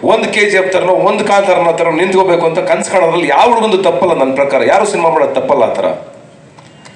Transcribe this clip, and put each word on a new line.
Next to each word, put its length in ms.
ಒಂದು 240
ಕೆ 220
ಜಿ 60
ಎಫ್ 160
ಥರನೋ 200
ಒಂದು 320
ಕಾಂತಾರನ 460
ಥರ 200
ನಿಂತ್ಕೋಬೇಕು 560
ಅಂತ 120
ಕನ್ಸು 340
ಕಾಣೋದ್ರಲ್ಲಿ 360
ಯಾವ 240
ಹುಡುಗಂದು 300
ತಪ್ಪಲ್ಲ 320
ನನ್ನ 200
ಪ್ರಕಾರ, 300
ಯಾರು 220
ಸಿನಿಮಾ 240
ಮಾಡೋದು 240
ತಪ್ಪಲ್ಲ 280
ಆ 120
ಥರ. 100